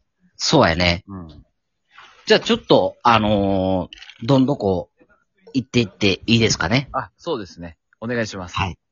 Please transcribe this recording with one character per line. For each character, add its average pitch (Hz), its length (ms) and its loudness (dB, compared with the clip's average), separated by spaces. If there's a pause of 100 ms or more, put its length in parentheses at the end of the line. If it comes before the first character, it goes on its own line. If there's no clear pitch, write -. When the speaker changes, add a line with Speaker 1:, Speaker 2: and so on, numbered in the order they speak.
(380)
Speaker 1:
そ - 240 2
う 95 80 4
や 80 60 -2
ね。 87 320 0
Speaker 2:
う 98 100 -16
ん。 80 280 -20 (800)
Speaker 1:
じ 220 80 2
ゃ 202 40 6
あ - 20 0
ち - 140 -2
ょ - 20 0
っ 226 40 -2
と、 101 440 2
あ 117 160 4
の 98 680 0 (340)
ー、 - 20 -10
ど 131 140 4
ん 131 60 2
ど 143 100 -2
こ 95 340 -2 (640)
行 120 120 -2
っ - 20 -20
て 123 140 0
い - 20 2
っ 101 40 -6
て - 380 -2
い 117 120 2
い - 20 2
で 110 100 2
す 80 80 -4
か 80 120 -4
ね。 127 240 -2
Speaker 2:
あ、 - 240 -8
そ 165 180 -8
う 113 40 -6
で 98 80 -12
す - 120 -20
ね。 85 180 -16 (240)
お 117 60 -10
願 120 140 -4
い 107 60 -6
し 104 100 -12
ま 90 120 -12
す。 - 60 -12
Speaker 1:
は 98 120 -4
い。 85 100 -10 (140)